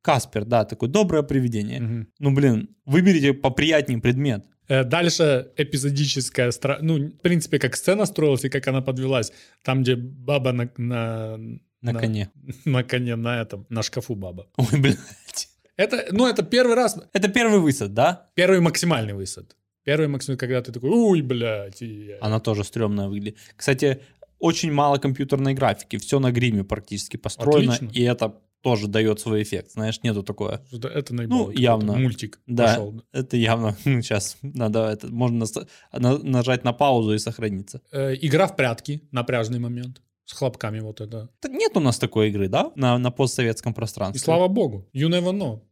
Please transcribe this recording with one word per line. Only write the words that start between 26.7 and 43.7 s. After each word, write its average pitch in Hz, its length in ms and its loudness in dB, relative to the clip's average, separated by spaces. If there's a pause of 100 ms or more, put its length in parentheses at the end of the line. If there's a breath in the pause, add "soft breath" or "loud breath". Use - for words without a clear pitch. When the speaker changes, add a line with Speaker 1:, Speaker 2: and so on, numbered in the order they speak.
Speaker 1:
построено. 131 560 2
Speaker 2:
Отлично. 117 160 -4 (100)
Speaker 1:
И 120 40 4
это 120 300 0 (280)
тоже 107 260 0
даёт 107 320 2
свой 107 220 -2
эффект. 98 300 -6
Знаешь, 110 320 -4
нету 104 200 -2
такое. 101 360 -6 (120)
Speaker 2:
Это, 123 160 -10
это 135 260 -6
Speaker 1:
Ну, 120 40 -4
Speaker 2:
наебалово 120 300 -2
какой-то. 117 140 -2
Speaker 1:
явно. 110 320 4
Speaker 2:
Мультик 123 540 -2
Speaker 1:
Да, 120 200 2
Speaker 2:
пошёл. 110 340 0 (100)
Speaker 1:
это 131 260 -4
явно. 113 420 2
<laughs> - 40 -18
Сейчас 117 600 -2
надо 117 360 -2
это, 110 280 -4
можно 117 380 0 (460 soft breath)
на-, 127 320 2
нажать 127 400 0
на 123 100 2
паузу 120 400 2
и 107 60 0
сохраниться. 107 600 -8 (100)
Speaker 2:
Э, 135 300 -4
игра 156 240 2
в 190 100 -8
прятки, 135 460 -4 (100)
напряжный 120 480 -2
момент. 120 420 -8 (240)
С - 80 -20
хлопками 117 460 -4
вот 110 220 -12
это. 113 260 -12 (140)
Speaker 1:
Так 277 100 -8
нет 403 240 -2
у 185 60 4
нас 127 180 2
такой 107 300 2
игры, 98 180 -2
да? 143 280 0
На, 123 220 2
на 123 140 0
постсоветском 120 600 -2